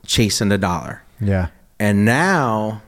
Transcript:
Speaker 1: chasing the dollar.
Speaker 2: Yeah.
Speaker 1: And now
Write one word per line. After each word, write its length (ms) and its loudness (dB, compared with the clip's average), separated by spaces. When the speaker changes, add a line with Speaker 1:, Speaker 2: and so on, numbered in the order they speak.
Speaker 1:
chasing 420 0
the 80 2
dollar. 460 -4
Speaker 2:
Yeah. 260 0
Speaker 1:
And 240 2
now 840 0